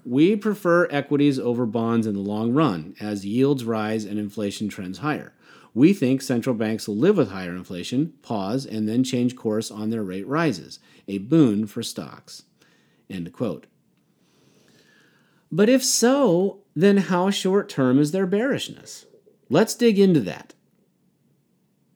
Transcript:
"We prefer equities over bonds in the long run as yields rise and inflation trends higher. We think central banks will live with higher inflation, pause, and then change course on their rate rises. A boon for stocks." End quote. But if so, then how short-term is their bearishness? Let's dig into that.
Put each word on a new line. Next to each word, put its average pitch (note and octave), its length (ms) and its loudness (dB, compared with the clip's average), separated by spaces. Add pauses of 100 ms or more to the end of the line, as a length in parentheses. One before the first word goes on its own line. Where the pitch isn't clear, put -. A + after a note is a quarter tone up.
"We D3+ 300 2
prefer F3+ 540 0
equities C#3+ 480 0
over A#2+ 300 -2
bonds A2+ 400 0
in G#2 80 -4
the G2 60 -6
long G#2+ 320 -4
run F#2+ 460 0
as G#2 260 -6
yields B2+ 400 0
rise A2 400 -4
and G#2 120 -8
inflation G#2 520 -6
trends F#2+ 300 -12
higher. C3+ 340 -6 (420)
We D3+ 180 6
think C3 300 0
central B2 320 -2
banks A2 320 -4
will G#2 100 -4
live F3+ 180 4
with C3 140 2
higher F#2 260 -8
inflation, F#2+ 580 -6 (100)
pause, A2+ 420 -4
and G#2+ 240 -4
then A#2+ 140 0
change B2 320 -2
course A2 340 -4
on G#2+ 220 -6
their A2+ 120 -4
rate F#2+ 220 -8
rises. B2 540 -4 (280)
A G2 120 -6
boon A2 480 2
for A2+ 160 -10
stocks." - 600 -14 (640)
End F2 240 -10
quote. G2+ 360 -8 (1800)
But G3+ 180 4
if B3+ 140 6
so, A3+ 760 2 (160)
then G3+ 220 6
how F#3 320 2
short-term F#3+ 720 2
is D3 120 2
their F#3+ 160 0
bearishness? - 800 -4 (440)
Let's F#3 260 4
dig A3+ 240 4
into F#3 220 6
that. E2+ 320 -10 (1400)